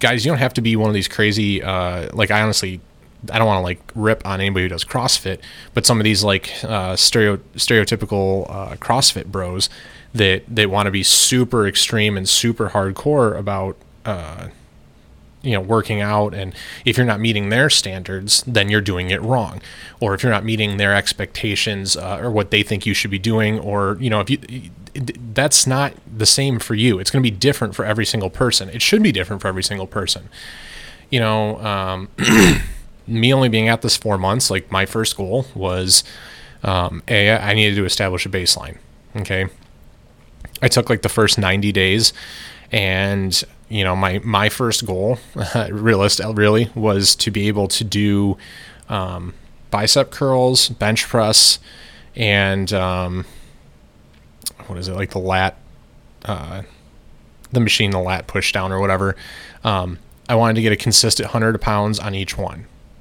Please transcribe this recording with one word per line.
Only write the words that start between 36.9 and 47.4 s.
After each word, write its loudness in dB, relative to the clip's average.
A, 4
I 0
needed 4
to 0
establish -2
a -8
baseline. -4
Okay. -2
I 4
took, 2
like, 0
the 0
first 2
ninety 2
days, 2
and, 0
you -2
know, 0
my, 0
my 2
first -2
goal, -2
<laughs> -2
realist-, 2
really, 4
was 2
to -2
be 0